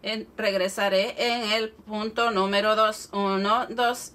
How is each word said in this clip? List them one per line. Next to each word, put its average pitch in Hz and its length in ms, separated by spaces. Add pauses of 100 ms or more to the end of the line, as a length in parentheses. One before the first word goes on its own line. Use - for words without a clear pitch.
en, 220 340
regresaré 196 800
en 240 360
el 220 160
punto 220 640
número 202 440
dos, 214 380
uno, 202 540
dos, 240 480